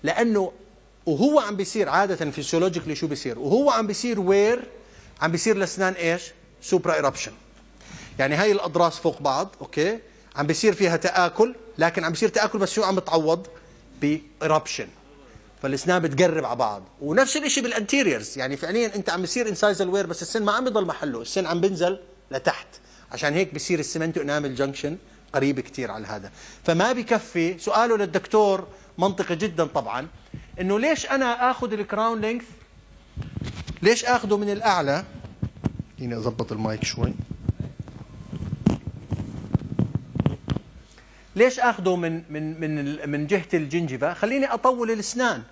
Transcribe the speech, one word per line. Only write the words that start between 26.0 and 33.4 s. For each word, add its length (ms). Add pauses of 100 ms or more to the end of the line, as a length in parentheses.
هذا. 240 (320)
فما 300
بكفي، 680
سؤاله 380
للدكتور 680 (300)
منطقي 380
جدًا 300
طبعًا، 420 (520)
إنه 200
ليش 260
أنا 460
آخذ 220
الكراون 480
لينث؟ 220 (1400)